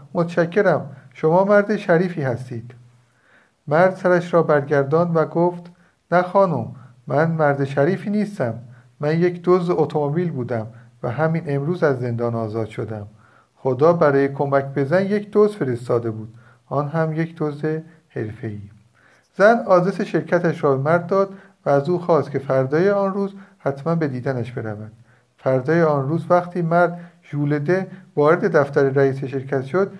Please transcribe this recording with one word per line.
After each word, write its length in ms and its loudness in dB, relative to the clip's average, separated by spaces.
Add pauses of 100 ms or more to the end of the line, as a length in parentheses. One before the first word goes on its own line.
(140)
متشکرم، 800 0 (180)
شما 300 4
مرد 320 4
شریفی 460 0
هستید.» 520 -6 (920)
مرد 300 4
سرش 380 0
را 80 6
برگرداند 720 2
و 80 2
گفت: 380 -2 (500)
«نه 100 4
خانم، 520 0 (320)
من 240 2
مرد 340 2
شریفی 460 0
نیستم. 480 -4 (420)
من 200 0
یک 240 0
دزد 260 2
اتومبیل 600 0
بودم 360 -4 (360)
و 80 -4
همین 360 -2
امروز 360 -2
از 180 2
زندان 340 -2
آزاد 340 -4
شدم. 380 -10 (500)
خدا 360 2
برای 360 4
کمک 360 0
به 200 -2
زن 220 0
یک 260 -2
دزد 240 2
فرستاده 540 -2
بود، 240 -10 (340)
آن 200 -2
هم 240 -2
یک 260 -4
دزد 440 -4 (260)
حرفه‌ای.» 520 -10 (760)
زن 220 6
آدرس 420 2
شرکتش 640 -2
را 120 4
به 60 -4
مرد 240 0
داد 280 0 (320)
و 40 0
از 180 2
او 100 0
خواست 320 0
که 80 -4
فردای 520 0
آن 240 0
روز 200 -4 (240)
حتماً 360 -4
به 140 -2
دیدنش 440 -6
برود. 400 -10 (460)
فردای 440 2
آن 260 2
روز 220 -2
وقتی 320 0
مرد 480 0 (120)
ژولیده 680 -2 (260)
وارد 400 4
دفتر 260 2
رئیس 420 2
شرکت 400 -4
شد، 360 -2